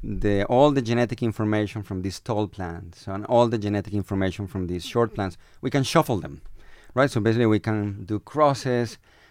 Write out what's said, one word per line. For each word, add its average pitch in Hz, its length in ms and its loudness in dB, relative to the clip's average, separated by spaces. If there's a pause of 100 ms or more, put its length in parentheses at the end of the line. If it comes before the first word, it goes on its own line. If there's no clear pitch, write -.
the, 101 420 0
all 139 260 6
the 139 100 2
genetic 120 420 0
information 107 600 0
from 95 200 -8
these 95 180 -6
tall 107 260 -2
plants 87 600 -12
and 101 200 -8
all 120 220 6
the 113 100 0
genetic 101 340 -2
information 95 540 -2
from 92 220 -6
these 87 180 -6
short 117 280 0
plants, 95 220 -6 (240)
we 135 80 -4
can 139 140 2
shuffle 143 380 2
them. 69 200 -10 (560)
Right? 135 140 4
So 117 100 0
basically 113 260 4 (100)
we 98 40 2
can 104 440 -4
do 104 140 -4
crosses, 131 800 0 (320)